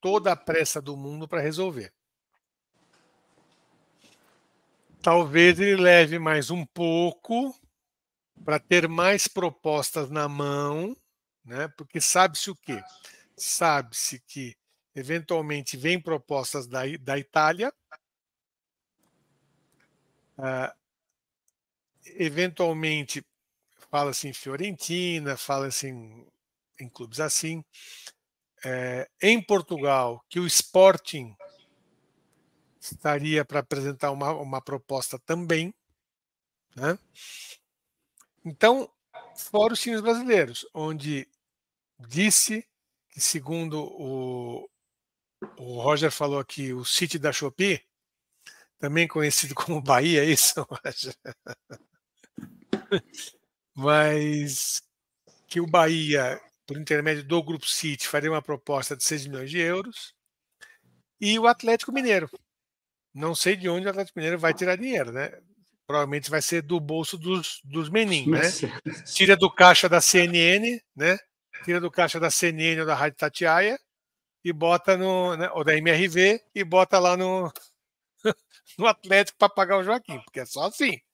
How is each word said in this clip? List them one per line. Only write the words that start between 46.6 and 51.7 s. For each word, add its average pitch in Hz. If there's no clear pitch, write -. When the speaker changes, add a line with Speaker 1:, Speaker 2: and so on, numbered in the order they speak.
Speaker 1:
o 127
City 165
da 143
Shopee, 156
também 156
conhecido 147
como 160
Bahia, 143
é -
isso, 156
<laughs> 143
Roger? -